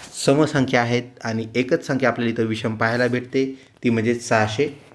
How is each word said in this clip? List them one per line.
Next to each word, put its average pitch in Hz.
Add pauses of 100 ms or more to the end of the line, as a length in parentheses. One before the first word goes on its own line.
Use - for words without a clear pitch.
(280)
समसंख्या 139
आहेत 120 (220)
आणि 113
एकच 135
संख्या 131
आपल्याला 117
इथं 117
विषम 110
पाहायला 117
भेटते, 131 (260)
ती 123
म्हणजे 117
सहाशे 117 (140)